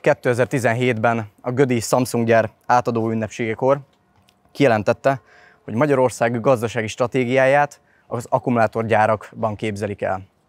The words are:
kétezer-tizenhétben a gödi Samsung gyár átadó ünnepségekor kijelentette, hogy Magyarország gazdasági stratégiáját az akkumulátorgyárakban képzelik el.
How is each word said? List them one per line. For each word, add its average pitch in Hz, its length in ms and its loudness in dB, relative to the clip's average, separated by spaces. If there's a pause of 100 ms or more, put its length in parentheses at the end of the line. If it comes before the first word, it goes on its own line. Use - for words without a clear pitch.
kétezer-tizenhétben 117 1300 0 (120)
a 127 100 -6
gödi 123 280 2
Samsung 123 460 0
gyár 113 260 4 (140)
átadó 117 460 0
ünnepségekor 113 680 -2 (720)
kijelentette, 123 720 2 (420)
hogy 107 100 -10
Magyarország 123 680 0
gazdasági 117 460 0
stratégiáját 131 920 0 (260)
az 120 220 -8
akkumulátorgyárakban 113 1300 0
képzelik 101 460 -6
el. 95 300 -6 (160)